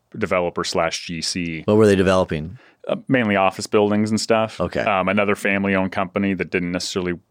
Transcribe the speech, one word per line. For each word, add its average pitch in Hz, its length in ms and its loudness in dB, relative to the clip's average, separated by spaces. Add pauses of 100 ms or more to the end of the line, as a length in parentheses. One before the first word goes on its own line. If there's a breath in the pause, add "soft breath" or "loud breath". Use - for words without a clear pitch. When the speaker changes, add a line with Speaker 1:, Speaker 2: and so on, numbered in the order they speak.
(180)
Speaker 1:
developer 90 460 -2
slash 82 440 -2
G 82 140 -8
C. 82 440 -6
Speaker 2:
What 107 120 4
were 110 100 8
they 101 80 6
developing? 92 640 0 (280 soft breath)
Speaker 1:
Uh, - 80 0 (120)
mainly 113 280 2
office 95 320 0
buildings 104 420 2
and 107 120 0
stuff. 110 400 0
Speaker 2:
Okay. 90 200 -2
Speaker 1:
Um, 95 280 0
another 101 260 2
family-owned 98 560 0
company 98 420 -2
that 87 160 -4
didn't 87 220 -2
necessarily, 90 480 -4 (100)